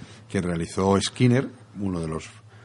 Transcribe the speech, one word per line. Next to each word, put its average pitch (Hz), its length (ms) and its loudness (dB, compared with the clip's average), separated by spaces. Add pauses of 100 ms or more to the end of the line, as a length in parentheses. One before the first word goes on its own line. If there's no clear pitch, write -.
(260)
que 101 140 -2
realizó 90 600 0
Skinner, 123 480 2 (320)
uno 92 200 -4
de 80 80 -4
los 80 200 -8 (360)